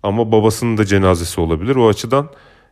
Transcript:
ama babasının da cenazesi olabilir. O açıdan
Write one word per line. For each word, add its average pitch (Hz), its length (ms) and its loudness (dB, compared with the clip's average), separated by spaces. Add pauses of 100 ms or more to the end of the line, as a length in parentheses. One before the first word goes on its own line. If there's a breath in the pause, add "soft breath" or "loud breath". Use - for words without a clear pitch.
ama 110 300 -2
babasının 110 460 0
da 107 60 2
cenazesi 92 560 0
olabilir. 82 360 -2
O 117 120 4
açıdan 131 400 -2 (440 soft breath)